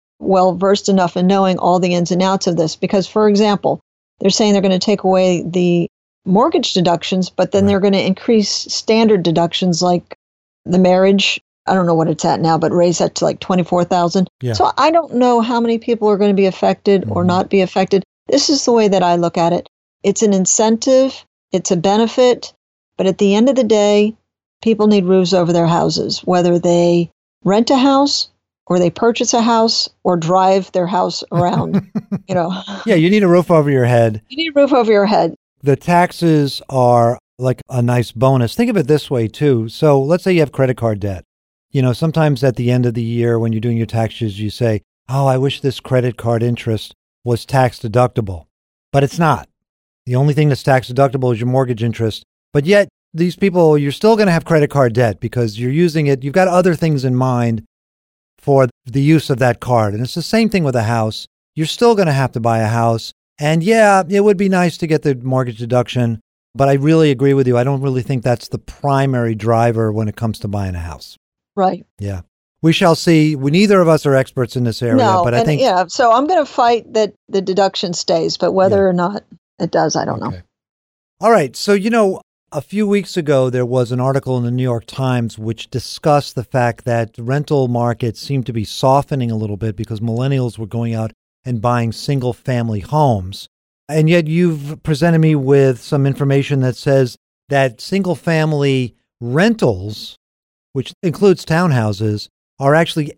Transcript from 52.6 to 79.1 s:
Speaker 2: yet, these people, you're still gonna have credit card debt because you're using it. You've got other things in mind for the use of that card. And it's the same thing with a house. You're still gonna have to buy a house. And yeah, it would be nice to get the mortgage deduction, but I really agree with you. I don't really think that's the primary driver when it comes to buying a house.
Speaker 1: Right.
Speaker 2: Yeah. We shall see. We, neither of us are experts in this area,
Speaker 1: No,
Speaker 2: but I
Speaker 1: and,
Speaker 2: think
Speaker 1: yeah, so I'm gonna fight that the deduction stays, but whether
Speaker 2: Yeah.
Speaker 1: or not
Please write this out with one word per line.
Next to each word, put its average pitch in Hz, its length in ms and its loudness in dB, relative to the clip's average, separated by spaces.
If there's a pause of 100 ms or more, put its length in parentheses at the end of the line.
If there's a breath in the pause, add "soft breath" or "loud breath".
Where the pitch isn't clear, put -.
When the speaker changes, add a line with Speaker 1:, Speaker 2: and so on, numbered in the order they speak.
Speaker 2:
yet, 202 220 2 (260)
these 170 220 -2
people, 170 420 4
you're 143 120 -2
still 220 260 2
gonna 202 160 2
have 165 120 0
credit 151 240 2
card 127 240 2
debt 110 260 0
because 113 400 -4
you're 123 120 -4
using 156 380 0
it. 131 140 0
You've 135 120 -6
got 185 140 4
other 180 260 2
things 147 320 -2
in 127 100 0
mind 120 460 0 (760)
for 135 300 4 (160)
the 127 160 -4
use 147 300 4
of 131 80 -2
that 120 220 0
card. 110 340 0
And 107 80 -6
it's 127 120 -8
the 170 80 -6
same 220 280 0
thing 185 140 0
with 127 120 -2
a 117 60 0
house. 110 440 -4 (280)
You're 156 120 -4
still 233 280 2
gonna 180 180 2
have 135 200 -2
to 123 80 -6
buy 113 180 0
a 110 100 0
house. 117 440 -2 (260)
And 156 240 0
yeah, 208 460 4
it 202 160 0
would 208 120 2
be 196 120 -2
nice 180 300 0
to 175 80 -6
get 151 160 0
the 143 120 0
mortgage 123 440 -4
deduction, 120 640 -2 (340)
but 139 140 0
I 139 60 4
really 151 360 4
agree 139 240 2
with 135 120 2
you. 123 100 2
I 123 80 2
don't 135 160 -2
really 131 220 -2
think 127 200 -6
that's 123 260 -2
the 113 100 -8
primary 135 760 -2
driver 113 560 0
when 107 180 -4
it 104 80 -8
comes 110 240 -4
to 107 80 -8
buying 98 260 -6
a 87 60 -8
house. 82 360 -14 (380)
Speaker 1:
Right. 190 300 -2 (140)
Speaker 2:
Yeah. 92 240 -8 (400)
We 165 100 4
shall 170 220 2
see. 156 420 2
We, 135 140 -4
neither 196 300 4
of 165 80 4
us 156 180 2
are 139 80 2
experts 131 420 -2
in 123 80 -2
this 113 180 -4
area, 120 140 0
Speaker 1:
No, 196 260 2
Speaker 2:
but 120 120 0
I - 40 2
Speaker 1:
and, 233 80 0
Speaker 2:
think 156 140 0
Speaker 1:
yeah, 185 280 2
so 240 240 2
I'm 262 140 2
gonna 320 200 0
fight 240 480 0
that 220 180 0 (160)
the 196 140 -2
deduction 190 500 -2
stays, 165 460 -2
but 175 140 -2
whether 190 260 2
Speaker 2:
Yeah. 196 60 2
Speaker 1:
or 185 100 2
not 175 280 -4 (360)